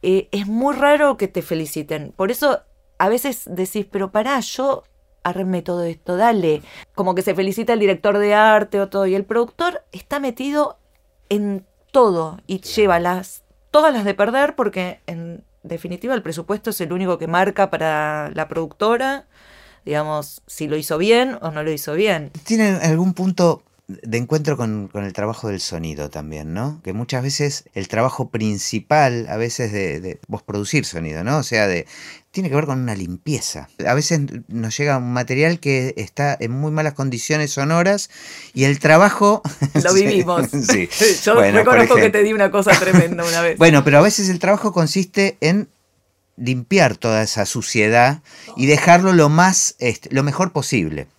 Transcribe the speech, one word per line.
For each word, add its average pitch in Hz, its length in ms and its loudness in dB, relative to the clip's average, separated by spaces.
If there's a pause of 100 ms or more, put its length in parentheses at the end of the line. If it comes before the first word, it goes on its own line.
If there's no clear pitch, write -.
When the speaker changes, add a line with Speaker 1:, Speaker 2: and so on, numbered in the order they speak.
Speaker 1:
Eh, 185 280 0
es 196 160 -6
muy 247 300 -2
raro 285 400 2
que 196 120 -2
te 180 140 -6
feliciten. 156 720 -8
Por 190 160 -4
eso 262 300 0 (380)
a 190 100 2
veces 247 380 -2
decís, 190 440 -6
"Pero 190 220 -6
pará, 247 280 0
yo - 440 -4 (400)
armé 185 380 -4
todo 175 200 -4
esto, 170 340 -6
dale". 185 460 2 (320)
Como 185 220 -2
que 185 60 -2
se 185 120 -2
felicita 196 380 -2
el 226 80 0
director 202 380 2
de 208 160 2
arte 214 460 4
o 196 80 -2
todo, 196 200 -2
y 190 80 0
el 196 80 -4
productor 240 680 -4
está - 300 -10
metido 277 580 -4 (500)
en 202 380 -4 (240)
todo 180 560 2
y 185 140 -6
Speaker 2:
Claro. - 160 -14
Speaker 1:
lleva 190 240 4
las, 180 420 -6 (300)
todas 302 200 6
las 220 120 -2
de 202 100 -2
perder, 269 400 0
porque 196 540 -6
en 170 340 -12 (220)
definitiva 180 500 -8
el 220 80 -4
presupuesto 170 480 -6
es 190 100 -8
el 165 120 -6
único 180 260 -2
que 165 80 -8
marca 190 440 0
para 151 640 -4
la 156 140 -6
productora, 233 800 -4 (580)
digamos, 151 640 -6
si - 220 -10
lo 151 80 -2
hizo 156 220 -4
bien 233 440 2
o 160 80 -6
no 151 140 -8
lo 156 80 -4
hizo 147 220 -8
bien. 165 360 -2 (140)
Speaker 2:
Tiene 220 240 2 (140)
algún 170 320 2
punto 180 500 0 (240)
de 110 280 -8
encuentro 147 400 -2
con, 107 320 -4
con 101 160 -8
el 98 80 -8
trabajo 107 360 -6
del 98 120 -6
sonido 78 480 -8
también, 78 460 -10
¿no? 147 280 -6
Que 92 120 -10
muchas 120 280 -6
veces 143 420 -4 (100)
el 95 140 -8
trabajo 123 420 -2
principal, 113 1000 0
a 107 80 -6
veces 117 360 -4
de, 90 280 -4
de 90 280 -12
vos 107 140 -8
producir 104 440 -4
sonido, 80 380 -8
¿no? 131 140 -2
O 135 40 -2
sea, 110 240 0
de, 90 200 -2 (440)
tiene 190 180 -6
que 135 60 -4
ver 151 100 0
con 135 140 -4
una 120 160 -4
limpieza. 92 760 -8 (180)
A 120 60 2
veces 147 280 0 (260)
nos 113 320 -6
llega 147 180 0
un 123 160 -4
material 135 460 0
que 131 400 -2
está 139 420 -4
en 117 120 -4
muy 147 180 -4
malas 151 240 -2
condiciones 139 560 -4
sonoras 170 580 0 (460)
y 131 100 2
el 143 140 4
trabajo 175 640 6 (320)
Speaker 1:
Lo 170 160 2
Speaker 2:
<laughs> - 20 4
Sí, 190 140 6
Speaker 1:
vivimos. 175 420 2
Speaker 2:
sí. 170 400 0 (180)
Speaker 1:
<laughs> 190 180 2
Yo 214 100 4
Speaker 2:
Bueno, 208 300 6
por 254 100 6
Speaker 1:
reconozco 240 220 6
que 220 60 6
Speaker 2:
ejemplo. 208 180 4
Speaker 1:
te 208 40 6
di 214 80 2
una 202 200 2
cosa 202 260 2
tremenda 175 460 2
una 170 180 -2
vez. 170 160 0
Speaker 2:
<laughs> - 0 -
Bueno, 156 260 6
pero 143 140 6
a 156 40 8
veces 202 280 2
el 175 80 -2
trabajo 196 340 0
consiste 190 680 -2
en 180 280 0 (680)
limpiar 127 600 0
toda 110 260 0
esa 104 240 -2
suciedad 120 760 2 (340)
y 127 100 0
dejarlo 175 460 6
lo 156 160 6
más, 180 500 2
este, 120 340 -4
lo 135 100 2
mejor 165 300 -2
posible. 78 540 -2 (120)